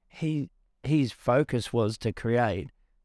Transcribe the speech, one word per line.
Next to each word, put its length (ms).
he, 420
his 300
focus 600
was 260
to 140
create 580